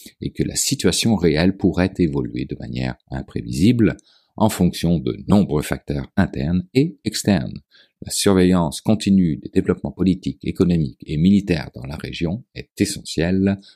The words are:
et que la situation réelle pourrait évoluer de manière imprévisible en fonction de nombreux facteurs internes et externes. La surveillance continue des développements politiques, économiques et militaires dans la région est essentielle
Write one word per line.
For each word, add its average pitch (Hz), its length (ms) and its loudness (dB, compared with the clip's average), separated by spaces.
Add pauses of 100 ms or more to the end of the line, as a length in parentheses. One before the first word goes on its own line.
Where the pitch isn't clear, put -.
(200)
et - 120 -6
que - 100 -2
la 76 140 -6
situation - 580 0
réelle 87 420 2
pourrait 90 420 0
évoluer 65 460 -2
de - 120 -10
manière 62 400 -6 (120)
imprévisible 76 880 0 (440)
en 107 100 4
fonction 85 500 0
de 62 260 -4
nombreux 76 360 2
facteurs 69 440 -6 (100)
internes 87 560 0
et 143 300 0
externes. 82 580 -2 (420)
La - 100 -12
surveillance 90 680 2
continue 95 560 2
des - 120 -10
développements - 420 -2
politiques, 90 540 -2
économiques 85 600 0
et 78 120 -8
militaires 92 580 2
dans 60 100 -14
la 69 120 -12
région 82 480 -6 (100)
est - 160 -14 (100)
essentielle 95 800 0 (180)